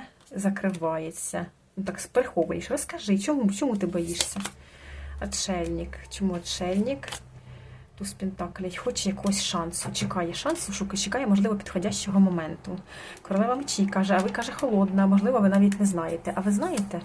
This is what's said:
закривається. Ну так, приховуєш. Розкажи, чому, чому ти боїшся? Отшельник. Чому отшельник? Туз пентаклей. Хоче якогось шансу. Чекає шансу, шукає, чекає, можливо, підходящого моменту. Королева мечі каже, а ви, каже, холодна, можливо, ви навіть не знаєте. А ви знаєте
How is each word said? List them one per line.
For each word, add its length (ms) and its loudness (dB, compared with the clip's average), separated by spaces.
закривається. 1120 -2
Ну 60 -2
так, 160 -6
приховуєш. 600 0
Розкажи, 480 0
чому, 320 2
чому 260 0
ти 100 0
боїшся? 540 -2
Отшельник. 800 -4
Чому 240 -2
отшельник? 760 -2
Туз 160 -8
пентаклей. 640 -6
Хоче 340 -2
якогось 340 0
шансу. 500 -4
Чекає 400 -2
шансу, 400 -2
шукає, 240 -4
чекає, 300 -2
можливо, 280 4
підходящого 640 0
моменту. 600 2
Королева 340 2
мечі 300 0
каже, 280 2
а 100 6
ви, 60 0
каже, 220 -4
холодна, 560 4
можливо, 320 6
ви 100 6
навіть 300 6
не 60 4
знаєте. 500 0
А 60 -2
ви 100 2
знаєте 540 0